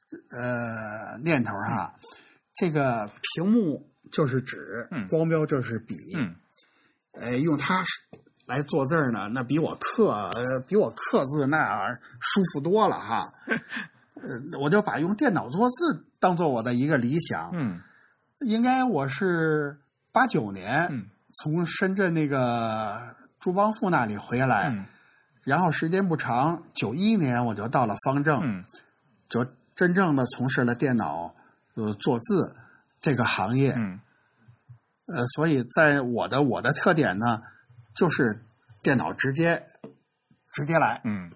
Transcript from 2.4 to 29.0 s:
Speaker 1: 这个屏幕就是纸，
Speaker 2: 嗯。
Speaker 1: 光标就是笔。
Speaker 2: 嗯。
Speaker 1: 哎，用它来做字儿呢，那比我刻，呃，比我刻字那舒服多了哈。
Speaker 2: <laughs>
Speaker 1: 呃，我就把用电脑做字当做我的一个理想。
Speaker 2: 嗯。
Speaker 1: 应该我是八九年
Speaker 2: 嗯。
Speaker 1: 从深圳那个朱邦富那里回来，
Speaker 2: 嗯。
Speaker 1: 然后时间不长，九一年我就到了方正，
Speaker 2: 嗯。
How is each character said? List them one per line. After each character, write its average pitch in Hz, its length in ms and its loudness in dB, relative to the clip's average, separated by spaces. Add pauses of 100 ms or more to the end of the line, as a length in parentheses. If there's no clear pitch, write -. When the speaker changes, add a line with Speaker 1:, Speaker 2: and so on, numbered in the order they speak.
Speaker 1:
这 180 160 0
个 123 400 0 (240)
屏 165 120 -2
幕 208 440 2 (200)
就 156 160 2
是 127 140 0
纸， - 500 -8
Speaker 2:
嗯。 113 180 -6
Speaker 1:
光 165 200 2
标 156 180 2
就 147 160 0
是 113 160 -4
笔。 107 160 -12 (220)
Speaker 2:
嗯。 95 180 -4 (760)
Speaker 1:
哎， 117 240 -8
用 151 220 2
它 185 260 0 (600)
来 139 160 -2
做 139 240 0
字 151 80 0
儿 143 160 2
呢， 104 220 -4
那 127 100 -4
比 131 160 0
我 123 180 -2
刻， 107 580 0
呃， 127 260 0
比 180 160 -6
我 151 140 4
刻 - 360 0
字 143 200 0
那 113 440 0 (300)
舒 - 220 2 (100)
服 143 80 -2
多 190 280 4
了 131 100 0
哈。 110 380 -4
Speaker 2:
<laughs> - 840 -10
Speaker 1:
呃， 135 380 -10
我 143 120 0
就 202 100 6
把 120 180 -2
用 175 160 0
电 254 200 2
脑 110 160 -2
做 220 180 2
字 262 380 -2 (120)
当 185 160 2
做 165 140 2
我 117 140 0
的 123 100 -2
一 123 140 2
个 156 100 2
理 127 240 0
想。 95 320 -2
Speaker 2:
嗯。 113 300 -4 (580)
Speaker 1:
应 226 220 0
该 254 200 2
我 160 240 0
是 156 720 0 (320)
八 247 160 4
九 117 240 -2
年 117 400 -2
Speaker 2:
嗯。 107 200 -8 (240)
Speaker 1:
从 165 320 -2
深 190 280 -2
圳 185 200 2
那 156 120 2
个 117 880 -2 (240)
朱 185 140 -4
邦 202 220 2
富 285 160 -2
那 131 160 2
里 104 100 -4
回 117 220 -4
来， 107 320 2
Speaker 2:
嗯。 98 160 -6 (580)
Speaker 1:
然 143 160 2
后 180 100 2
时 160 180 -2
间 185 200 0
不 160 80 0
长， 135 480 0 (100)
九 113 200 -2
一 208 220 2
年 123 280 2
我 113 100 -2
就 101 140 -6
到 135 180 2
了 101 80 -2 (100)
方 143 200 2
正， 147 180 2
Speaker 2:
嗯。 95 220 -4 (640)